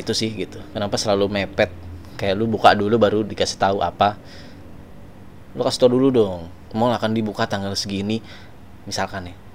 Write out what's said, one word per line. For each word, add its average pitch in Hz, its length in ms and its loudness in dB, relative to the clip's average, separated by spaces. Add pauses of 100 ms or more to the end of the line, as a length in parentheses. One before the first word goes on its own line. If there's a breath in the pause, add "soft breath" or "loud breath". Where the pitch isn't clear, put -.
itu 107 160 -2
sih 110 160 -2
gitu? 95 240 -8 (160)
Kenapa 101 240 -2
selalu 101 320 2
mepet? 101 400 0 (480)
Kayak 98 240 0
lu 113 80 0
buka 101 240 8
dulu 104 240 4
baru 104 240 4
dikasih 98 400 -4
tahu 98 240 4
apa? 101 320 2 (1400 loud breath)
Lu 131 80 -2
kasih 127 240 4
tahu 123 160 6
dulu 135 80 6
dong, 95 400 2 (240)
mall 113 240 4
akan 110 160 0
dibuka 110 320 0
tanggal 98 320 -2
segini, 104 480 -2 (640 loud breath)
misalkan 95 400 -4
nih. 90 80 -16 (180)